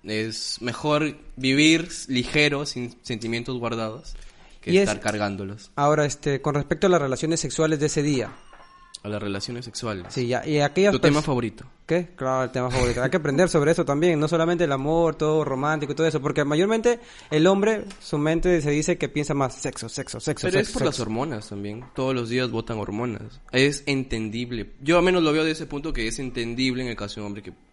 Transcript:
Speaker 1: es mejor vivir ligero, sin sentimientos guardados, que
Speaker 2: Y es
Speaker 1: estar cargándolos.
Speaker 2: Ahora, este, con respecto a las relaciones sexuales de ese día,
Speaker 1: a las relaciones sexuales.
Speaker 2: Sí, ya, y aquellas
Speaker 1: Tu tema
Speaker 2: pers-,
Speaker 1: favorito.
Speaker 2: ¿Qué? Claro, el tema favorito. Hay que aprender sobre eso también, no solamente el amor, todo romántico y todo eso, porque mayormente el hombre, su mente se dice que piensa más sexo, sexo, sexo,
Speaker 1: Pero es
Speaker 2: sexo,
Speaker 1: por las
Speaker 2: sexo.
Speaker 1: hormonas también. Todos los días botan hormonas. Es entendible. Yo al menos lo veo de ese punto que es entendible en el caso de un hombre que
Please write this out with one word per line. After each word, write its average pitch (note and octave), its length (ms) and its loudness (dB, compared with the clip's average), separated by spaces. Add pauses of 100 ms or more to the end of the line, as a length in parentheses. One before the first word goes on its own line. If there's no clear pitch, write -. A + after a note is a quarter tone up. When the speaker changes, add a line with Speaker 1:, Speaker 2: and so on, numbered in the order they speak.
Speaker 1:
es A2 580 -6
mejor D3 560 0 (200)
vivir D3+ 520 4 (200)
ligero, C#3+ 580 2
sin B2 360 -8
sentimientos A#2 560 -6
guardados, A2+ 560 -6 (460)
que - 120 -2
Speaker 2:
Y F3+ 60 6
es G3 100 4
Speaker 1:
estar G#2 100 0
cargándolos. G#2 760 -4
Speaker 2:
Ahora, D3 300 4
este, C#3 360 -2
con D3 140 0
respecto D3 320 2
a - 20 6
las F3 100 6
relaciones D3 380 0
sexuales D#3 400 0
de D3 80 0
ese D3+ 160 0
día, C3+ 300 0 (720)
Speaker 1:
a G#2 40 -8
las G#2 120 -4
relaciones G#2 440 -6
sexuales. G2+ 460 -8
Speaker 2:
Sí, B2 180 -2
ya, A#2+ 180 -2
y D3+ 140 0
aquellas F#3 320 4
Speaker 1:
Tu C3 80 2
tema D3+ 200 6
Speaker 2:
pers-, D3+ 40 -6
Speaker 1:
favorito. A#2+ 400 -2 (220)
Speaker 2:
¿Qué? E3+ 280 -2
Claro, C3 300 0
el A#2+ 80 -6
tema B2+ 180 -2
favorito. B2 320 0
Hay C3 80 0
que D#3 60 0
aprender D3+ 320 2
sobre D#3 240 4
eso E3+ 120 2
también, D3+ 360 2
no D3+ 80 2
solamente E3+ 360 2
el D3+ 80 0
amor, D#3 440 2
todo D#3 280 2
romántico C#3+ 480 0
y C#3 40 -4
todo D#3+ 100 2
eso, D3+ 160 0
porque C#3+ 220 0
mayormente A3 560 2 (300)
el D#3 180 6
hombre, G#3 360 4 (160)
su - 180 -6
mente E3 440 2
se D3 80 0
dice D3+ 280 2
que C#3+ 100 -2
piensa D3 260 -2
más C#3 220 0
sexo, A#2+ 320 -8
sexo, B2 320 -10
sexo, - 260 -4
Speaker 1:
Pero F#3 140 2
es A3 80 -2
Speaker 2:
sexo, - 100 -6
Speaker 1:
por G#3+ 80 0
las D3+ 80 0
Speaker 2:
sexo. B2+ 80 -4
Speaker 1:
hormonas A2 460 -4
también. G#2 360 -8 (100)
Todos C3+ 200 -2
los A#2+ 140 -2
días B2 220 0
botan A2+ 280 -4
hormonas. G#2+ 600 -6 (100)
Es C#3 360 2
entendible. A#2+ 840 -4 (100)
Yo E3 180 4
al E3+ 60 6
menos F3+ 180 4
lo D#3 100 4
veo D#3 120 2
de D#3+ 60 0
ese D#3+ 160 -6
punto C#3+ 260 -6
que A#2 140 -2
es A2+ 140 -4
entendible B2 640 -2
en B2+ 60 -4
el A2 60 -6
caso G2+ 200 -8
de A2 60 -10
un G#2 40 -6
hombre G#2 160 -10
que F2+ 100 -14 (200)